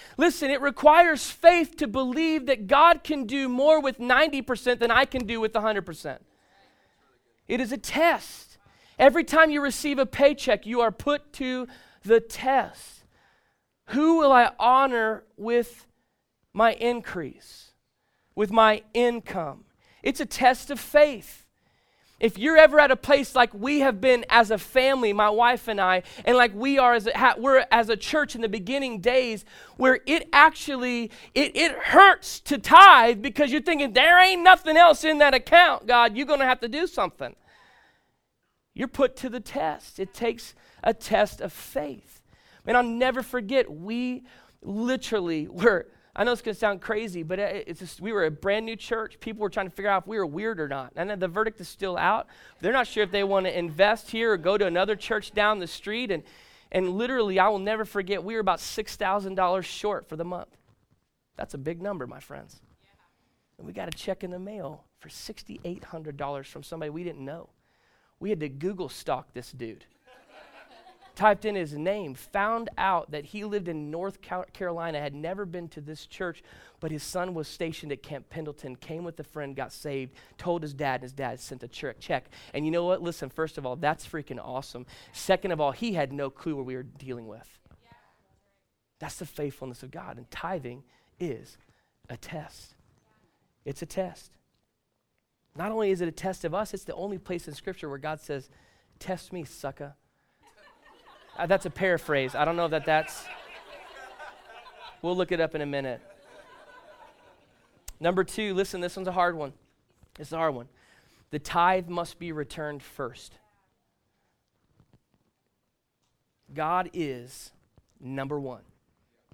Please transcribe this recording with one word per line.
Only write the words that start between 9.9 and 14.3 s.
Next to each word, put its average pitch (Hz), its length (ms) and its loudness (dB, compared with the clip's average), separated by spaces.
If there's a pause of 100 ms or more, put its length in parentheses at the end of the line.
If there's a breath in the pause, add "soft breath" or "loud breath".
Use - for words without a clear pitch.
a 262 80 2
paycheck, 262 580 2
you 240 160 -2
are 233 100 2
put 285 440 -4
to 254 340 -6 (340 loud breath)
the 220 180 4
test. - 840 -4 (840)
Who 311 280 2
will 294 160 6